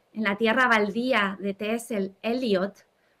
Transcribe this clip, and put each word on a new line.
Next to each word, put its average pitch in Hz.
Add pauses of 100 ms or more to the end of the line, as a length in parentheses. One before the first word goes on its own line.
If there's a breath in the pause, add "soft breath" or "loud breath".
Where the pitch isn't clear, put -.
(120)
en 220
la 196
tierra 226
baldía 208
de 196
T 214
S 202
Eliot, 208 (340)